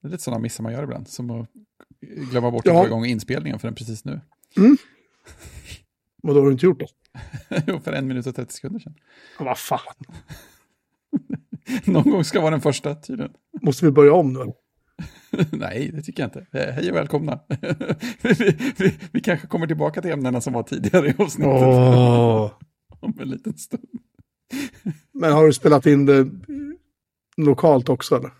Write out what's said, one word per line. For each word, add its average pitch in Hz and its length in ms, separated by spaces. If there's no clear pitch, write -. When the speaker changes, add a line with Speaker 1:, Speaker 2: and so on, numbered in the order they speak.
Speaker 1:
Det 151 60
är 151 40
lite 180 120
såna 117 160
missar 113 240
man 113 100
gör 135 100
ibland, 131 240
som 120 240
att 117 180
glömma 120 200
bort 117 140
Speaker 2:
Ja. 180 60
Speaker 1:
att 165 60
dra 170 100
igång 113 180
inspelningen 123 540
förrän 113 160
precis 110 300
nu. 143 160
Speaker 2:
Mm. 254 200
<laughs> - 800
Vadå, 143 160
har 139 80
du 139 60
inte 131 120
gjort 185 140
det? - 80
Speaker 1:
<laughs> - 40
Jo, 175 120
för - 140
en 135 140
minut 127 200
och 127 80
trettio 123 180
sekunder 180 260
sedan. - 160
Speaker 2:
Ja, 147 60
vad 123 120
fan. - 220
Speaker 1:
<laughs> - 0
Någon 196 260
gång 185 120
ska 185 180
vara 156 100
den 151 100
första, 147 340
tydligen. 143 360
Speaker 2:
Måste 151 240
vi 156 60
börja 143 220
om 151 200
nu? 127 200
Speaker 1:
<laughs> - 400
Nej, 110 420
det 151 80
tycker - 220
jag 117 40
inte. - 200
Eh, 139 140
hej 151 180
och 165 60
välkomna. 147 460
<laughs> - 40
Vi, 233 120
vi, 208 440
vi, 190 200
vi - 100
kanske 165 260
kommer 165 200
tillbaka 151 340
till 170 100
ämnena 127 300
som 135 120
var 117 100
tidigare - 440
i 139 100
avsnittet. 151 360
Speaker 2:
Åh. 123 1000
Speaker 1:
<laughs> - 240
Om - 200
en 135 100
liten - 280
stund. - 260
Speaker 2:
Men 160 180
har 156 140
du 151 80
spelat 147 320
in 143 200
det 135 220
lokalt 143 520
också, - 260
eller? 127 240